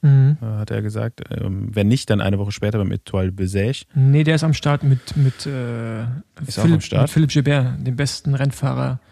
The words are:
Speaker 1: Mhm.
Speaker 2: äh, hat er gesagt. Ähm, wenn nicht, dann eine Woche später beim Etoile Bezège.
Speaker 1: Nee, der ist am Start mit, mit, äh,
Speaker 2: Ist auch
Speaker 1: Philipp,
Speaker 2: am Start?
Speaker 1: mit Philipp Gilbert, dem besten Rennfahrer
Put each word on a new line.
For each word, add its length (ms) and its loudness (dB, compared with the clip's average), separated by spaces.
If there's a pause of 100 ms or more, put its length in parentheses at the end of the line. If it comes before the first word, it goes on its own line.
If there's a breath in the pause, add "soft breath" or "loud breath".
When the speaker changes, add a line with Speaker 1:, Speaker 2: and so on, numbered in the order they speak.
Speaker 1:
Mhm. 400 6
Speaker 2:
äh, 40 -8
hat 260 -4
er 100 -2
gesagt. 480 -6
Ähm, 460 -4
wenn 140 2
nicht, 200 2
dann 120 2
eine 180 0
Woche 120 -4
später 260 -4
beim 140 -2
Etoile 400 -4
Bezège. 520 -4 (100)
Speaker 1:
Nee, 300 4
der 120 2
ist 80 0
am 100 2
Start 300 0
mit, 340 0
mit, 280 0
äh, 580 -6 (440)
Speaker 2:
Ist 100 -8
auch 60 -2
Speaker 1:
Philipp, 120 6
Speaker 2:
am 60 2
Start? 220 0
Speaker 1:
mit 80 0
Philipp 200 2
Gilbert, 540 0
dem 120 -2
besten 360 -2
Rennfahrer 680 -2 (120)